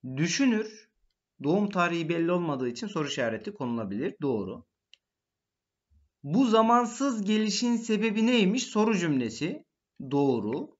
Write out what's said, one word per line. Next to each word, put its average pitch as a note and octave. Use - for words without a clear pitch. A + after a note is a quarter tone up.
Düşünür. G#3+
Doğum G3
tarihi E3+
belli E3+
olmadığı D3
için B2
soru D#3
işareti A2
konulabilir. A#2
Doğru. A2+
Bu F#3+
zamansız A3+
gelişin G#3+
sebebi A3
neymiş? A#3+
Soru G#3+
cümlesi. D3+
Doğru. C3+